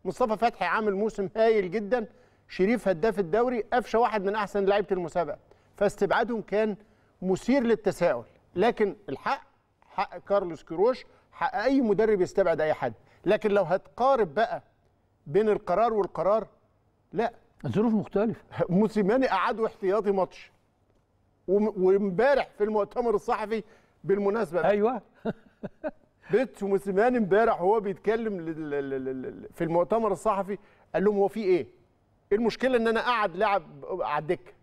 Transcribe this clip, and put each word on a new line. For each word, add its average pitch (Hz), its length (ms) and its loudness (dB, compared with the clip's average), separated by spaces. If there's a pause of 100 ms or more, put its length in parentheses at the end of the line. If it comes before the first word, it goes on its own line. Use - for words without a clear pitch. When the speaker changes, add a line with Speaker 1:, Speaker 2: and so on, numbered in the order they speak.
Speaker 1:
مصطفى 214 320 -2
فتحي 226 280 -2
عامل 202 300 0
موسم 202 420 -4
هايل 220 340 2
جدًا، 202 360 -2 (420)
شريف 202 400 0
هداف 190 300 0
الدوري، 220 540 0
قفشة 233 260 0
واحد 220 260 0
من 196 100 0
أحسن 202 300 -2
لعيبة 202 280 2
المسابقة، 170 460 -4 (380)
فاستبعادهم 208 680 0
كان 214 340 -2 (460)
مثير 233 400 0
للتساؤل. 175 640 0 (320)
لكن 208 400 0 (120)
الحق 208 340 -6 (460)
حق 185 300 -6
كارلوس 190 440 -2
كيروش، 202 440 0 (260)
حق - 240 -4
أي 262 240 2
مدرب 214 400 2
يستبعد 170 400 2
أي 156 140 2
حد، 123 180 -4 (320)
لكن 208 260 2
لو 196 120 4
هتقارب 190 720 0
بقى 190 280 -2 (640)
بين 196 220 2
القرار 208 460 0
والقرار، 196 520 0 (680)
لا. 214 200 -2 (320)
Speaker 2:
الظروف 214 300 2
مختلفة. 202 500 -2 (160)
Speaker 1:
<laughs> - 80 0
موسيماني 214 580 2
قعده 208 400 0
احتياطي 202 440 0
ماتش، - 420 -2 (960)
وم-، 196 360 0
وامبارح 202 640 2 (100)
في 214 60 0
المؤتمر 214 500 -2
الصحفي 214 480 -4 (420)
بالمناسبة 196 560 0
بقى. 170 100 2
Speaker 2:
أيوة. 214 320 0 (220)
<laughs> - 1040 -12
Speaker 1:
بيتسو 208 380 -2
موسيماني 202 500 2
امبارح 202 440 2
وهو 214 180 4
بيتكلم 202 600 -4
لل-، 160 300 -8
لل-، 139 200 -4
لل-، 131 320 -6
لل-، 110 320 -12
في 170 100 -4
المؤتمر 190 480 0
الصحفي 196 460 -4 (360)
قال 175 100 0
لهم: 208 120 2
هو 196 120 2
في 214 120 -6
إيه؟ 180 260 0 (680)
إيه 202 60 2
المشكلة 240 380 0
إن 226 120 2
أنا 226 120 0
قاعد 214 360 -2
لاعب 202 260 0 (380)
على 147 220 -2
الدكة؟ 165 300 -6 (100)